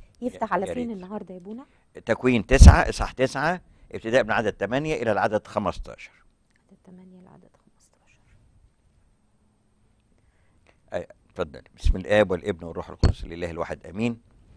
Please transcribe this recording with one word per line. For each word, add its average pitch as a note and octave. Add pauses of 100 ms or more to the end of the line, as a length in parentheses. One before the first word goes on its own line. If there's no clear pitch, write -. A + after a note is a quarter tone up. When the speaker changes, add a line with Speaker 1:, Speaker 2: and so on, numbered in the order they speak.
(220)
Speaker 1:
يفتح A#3
Speaker 2:
يا، G3
Speaker 1:
على G3+
Speaker 2:
يا E3+
Speaker 1:
فين A#3+
Speaker 2:
ريت. A3
Speaker 1:
النهاردة F#3+
يا F#3
بونا؟ A3 (400)
Speaker 2:
تكوين A#2
تسعة، C3+
إصحاح A2
تسعة، D3 (320)
ابتداء A2+
من G#2+
عدد G#2+
تمانية C#3+
إلى A2
العدد G#2
خمستاشر. - (560)
Speaker 1:
عدد G3
تمانية F#3
لعدد -
خمستاشر. - (3250)
Speaker 2:
أي، F2+ (240)
اتفضل. E2 (140)
بسم -
الآب G2+
والابن F2
والروح E2
القدس -
الإله E2+
الواحد، E2
آمين. A2+ (360)